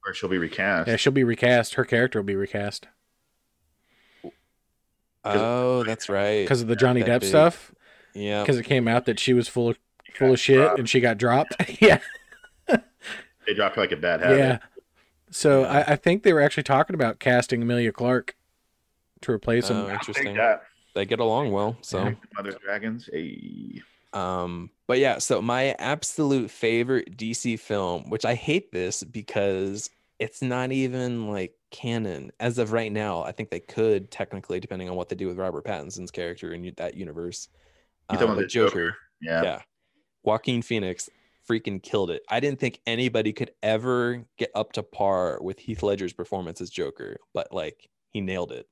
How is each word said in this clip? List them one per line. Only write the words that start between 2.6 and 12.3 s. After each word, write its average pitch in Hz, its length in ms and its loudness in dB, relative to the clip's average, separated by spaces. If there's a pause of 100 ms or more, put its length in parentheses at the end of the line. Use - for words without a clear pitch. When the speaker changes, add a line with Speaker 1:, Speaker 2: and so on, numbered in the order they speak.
Speaker 1:
'Cause 104 160 2
Speaker 3:
Oh, 123 440 2
that's 110 260 -6
right. 101 380 2
Speaker 2:
'Cause 127 140 2
of 113 60 -4
the 117 80 2
Johnny 127 280 4
Speaker 3:
That 120 60 2
Speaker 2:
Depp 120 120 4
Speaker 3:
big - 80 -2
Speaker 2:
stuff? 165 440 4 (400)
Speaker 3:
Yeah. 104 320 -2
Speaker 2:
'Cause 131 120 2
it 117 60 -4
came 123 240 2
out 120 180 2
that 110 140 -2
she 131 140 2
was 120 140 4
full 117 220 -2
of, 113 80 -2 (280)
Speaker 1:
She - 80 -20
Speaker 2:
full 135 160 2
Speaker 1:
got 131 40 8
Speaker 2:
of 120 60 4
shit 139 180 6
Speaker 1:
dropped. 139 220 6
Speaker 2:
and 117 100 -4
she 135 100 6
got 120 180 2
dropped. 123 380 2 (140)
<laughs> - 120 -2
Yeah. 202 180 10 (1500)